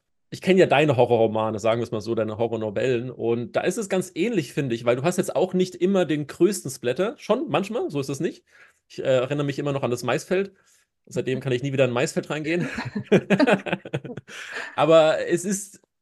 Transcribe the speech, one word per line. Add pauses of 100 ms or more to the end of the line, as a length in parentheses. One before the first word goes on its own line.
(300)
ich
kenn
ja
deine
Horrorromane,
sagen
wir's
mal
so,
deine
Horrornovellen,
und
da
ist
es
ganz
ähnlich,
finde
ich,
weil
du
hast
jetzt
auch
nicht
immer
den
größten
Splatter,
schon
manchmal,
so
ist
es
nicht. (440)
Ich,
äh,
erinnere
mich
immer
noch
an
das
Maisfeld. (540)
Seitdem
kann
ich
nie
wieder
in
ein
Maisfeld
reingehen. (420)
<laughs>
Aber
es
ist (200)